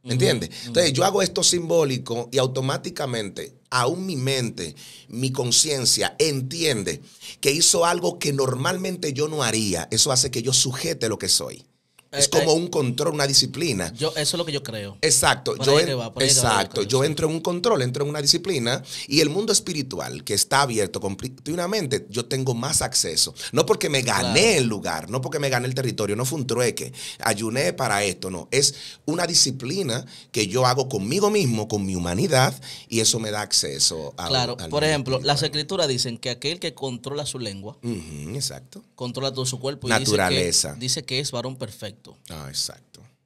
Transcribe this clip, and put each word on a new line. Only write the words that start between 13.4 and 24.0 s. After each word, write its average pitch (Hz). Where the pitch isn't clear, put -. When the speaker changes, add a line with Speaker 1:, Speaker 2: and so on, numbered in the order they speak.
Speaker 2:
yo, 151
eso 151
es 147
lo 170
que 160
yo 139
creo. 104
Speaker 1:
Exacto, 151
Speaker 2:
Por 131
Speaker 1:
yo 139
Speaker 2:
ahí 156
Speaker 1:
en-, -
Speaker 2:
que 135
va, 117
por 127
ahí 135
que 135
va 127
lo 123
que 107
Speaker 1:
exacto, 98
Speaker 2:
yo 98
Speaker 1:
yo 131
Speaker 2:
sé. 147
Speaker 1:
entro 160
en 156
un 165
control, 175
entro 127
en 143
una 151
disciplina 143
y 143
el 151
mundo 208
espiritual 98
que 107
está 135
abierto 107
continuamente, 143
yo 117
tengo 131
más 120
acceso. -
No 139
porque 185
me 135